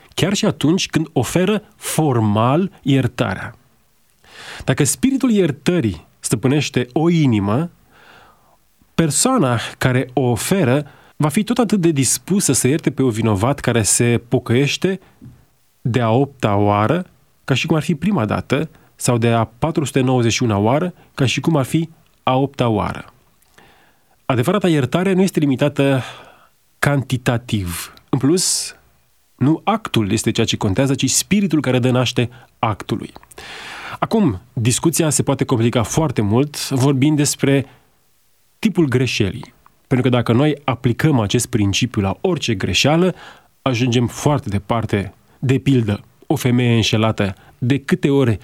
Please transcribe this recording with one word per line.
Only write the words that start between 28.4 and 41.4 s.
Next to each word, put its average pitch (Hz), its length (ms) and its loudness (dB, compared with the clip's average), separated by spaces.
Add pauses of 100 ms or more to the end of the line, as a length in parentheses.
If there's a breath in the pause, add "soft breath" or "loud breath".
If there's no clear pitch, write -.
nu 151 280 0
actul 120 480 -2
este 113 200 -2
ceea 113 140 0
ce 110 120 -2
contează, 131 380 0
ci 127 140 -2
spiritul 185 520 0
care 127 180 0
dă 123 120 0
naște 123 380 0 (300 loud breath)
actului. 104 520 -6 (880 loud breath)
Acum, 170 420 0 (120)
discuția 127 560 0
se 135 140 0
poate 135 200 -2
complica 120 400 0
foarte 147 380 -2
mult 117 480 0
vorbind 139 480 2
despre 139 480 0 (920 soft breath)
tipul 180 260 0
greșelii. 120 680 -2 (340)
Pentru 123 220 0
că 123 60 2
dacă 120 180 2
noi 143 300 2
aplicăm 123 560 0
acest 110 260 0